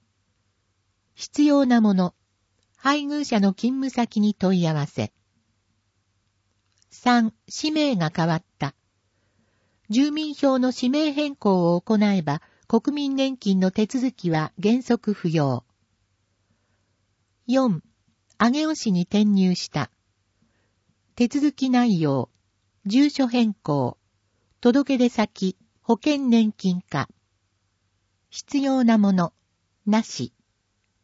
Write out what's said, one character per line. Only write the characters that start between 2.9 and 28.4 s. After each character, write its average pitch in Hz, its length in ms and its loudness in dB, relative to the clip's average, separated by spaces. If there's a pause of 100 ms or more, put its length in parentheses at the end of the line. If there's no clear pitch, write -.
偶 294 180 -4
者 226 160 0
の 196 140 2
勤 262 300 -4
務 269 60 -4
先 233 300 -4
に 208 140 2
問 185 280 0
い 170 60 0
合 160 60 0
わ 147 120 -2
せ。 110 260 -6 (1800)
三、 240 420 0 (140)
氏 - 240 -6
名 294 240 0
が 160 200 -2
変 165 120 0
わ 170 80 0
っ 160 80 -6 (140)
た。 139 180 -8 (1120)
住 269 220 2
民 302 220 -6
票 269 260 0
の 254 120 0
氏 247 180 -2
名 302 220 0
変 285 240 -4
更 175 400 2
を 175 60 -2
行 220 160 0
え 202 240 2
ば、 147 200 -4 (260)
国 285 280 -2
民 277 200 -4
年 269 200 -2
金 196 240 -2
の 185 120 0
手 214 160 -2
続 262 240 -4
き - 180 -6
は 165 220 -2 (100)
原 233 220 0
則 233 300 -2
不 185 160 -6
要。 143 360 -2 (1800)
四、 247 340 0 (560)
上 277 300 0
尾 311 80 -2
市 226 160 -4
に 180 100 2
転 208 240 0
入 190 300 2
し - 140 -10
た。 147 200 -6 (1300)
手 240 120 0
続 285 240 -2
き 262 200 -4
内 240 280 2
容、 139 300 -2 (560)
住 262 240 2
所 269 180 -2
変 233 280 0
更、 139 420 -4 (640)
届 262 320 2
け 262 60 0
出 240 100 2
先、 202 480 -4 (240)
保 233 140 0
険 285 320 -2
年 226 240 4
金 185 300 -4
課。 - 280 -6 (1200)
必 - 300 -6